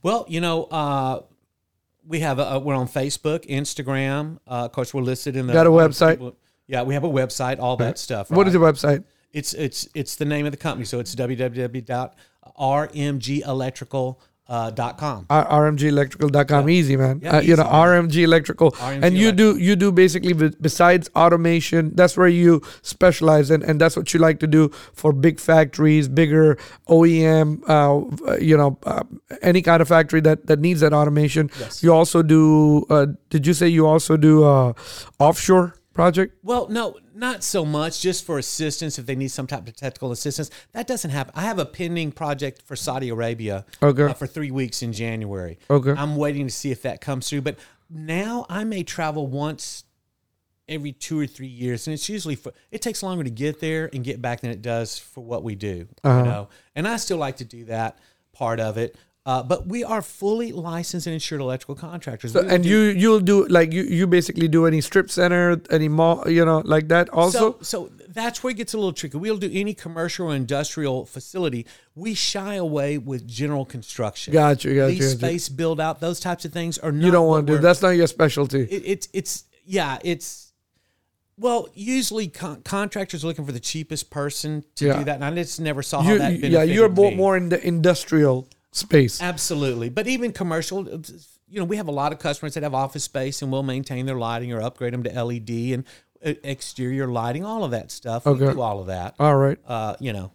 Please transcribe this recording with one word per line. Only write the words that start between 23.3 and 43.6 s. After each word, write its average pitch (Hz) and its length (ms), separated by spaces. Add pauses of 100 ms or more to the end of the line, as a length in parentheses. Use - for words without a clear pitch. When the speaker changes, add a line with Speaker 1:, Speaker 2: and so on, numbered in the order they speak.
Speaker 2:
in, 156 120
and 156 160
that's 160 180
what - 160
you 165 80
like 160 180
to 156 80
do 156 220 (240)
for - 180
big 151 280
factories, 156 680
bigger 151 500 (300)
O 165 180
E 165 200
M, 156 420
uh, 147 340 (380)
you 156 180
know, 143 260
uh, - 200 (380)
any 180 200
kind 170 200
of 147 80
factory 160 320
that, 156 260
that 151 120
needs 165 200
that 151 140
automation. 147 560 (100)
Speaker 1:
Yes. - 240
Speaker 2:
You 165 100
also 165 300
do, 156 680
uh, 147 180 (220)
did 147 160
you 170 80
say 170 140
you 160 180
also 156 320
do, 156 280
uh, 131 280 (460)
offshore 175 560 (180)
project? 175 500
Speaker 1:
Well, 233 260
no, 214 260 (200)
not 233 280
so 175 220
much, 151 360
just 180 220
for 160 140
assistance 147 640
if 120 80
they 135 80
need 135 160
some 131 160
type 120 200
of 113 80
technical 131 360
assistance. 139 400 (220)
That 233 120
doesn't 233 240
happen. 135 260
I 156 60
have 208 160
a 160 80
pending 170 460
project 143 500
for - 140
Saudi 131 340
Arabia, 113 560 (160)